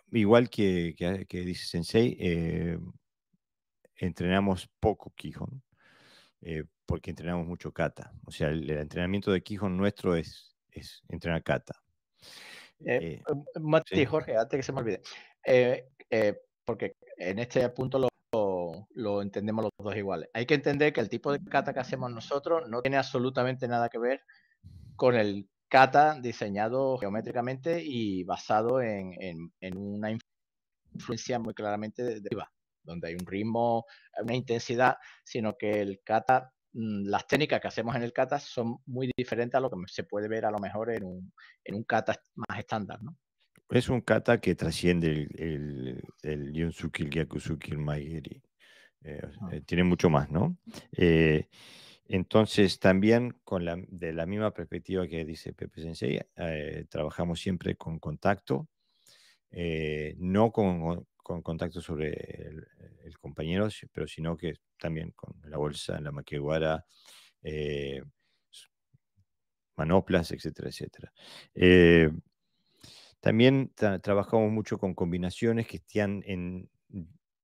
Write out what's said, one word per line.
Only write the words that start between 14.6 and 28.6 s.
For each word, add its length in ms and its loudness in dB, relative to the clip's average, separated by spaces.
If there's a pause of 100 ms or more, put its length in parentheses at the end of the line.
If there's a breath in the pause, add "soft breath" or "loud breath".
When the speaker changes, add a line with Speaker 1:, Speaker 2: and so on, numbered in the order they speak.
Speaker 2:
se 100 -8
me 80 -4
olvide. 200 -4 (460 loud breath)
Eh, 420 6 (220)
eh, 260 4 (280)
porque 320 -4 (200)
en 220 -4
este 320 2
punto 280 -2
lo, 100 2 (240)
lo, 600 -2
lo 280 -2
entendemos 420 -4
los 140 -2
dos 180 -6
iguales. 380 -4
Hay 120 -2
que 80 4
entender 380 2
que 80 -2
el 80 -2
tipo 240 -4
de 120 -2
kata 280 -2
que 80 -4
hacemos 300 -6
nosotros 580 -2
no 140 -4
tiene 140 0
absolutamente 720 0
nada 200 2
que 100 -6
ver 240 0 (720 soft breath)
con 180 6
el 340 0 (200)
kata 520 8
diseñado 800 -2
geométricamente 840 -4
y 400 -2
basado 580 2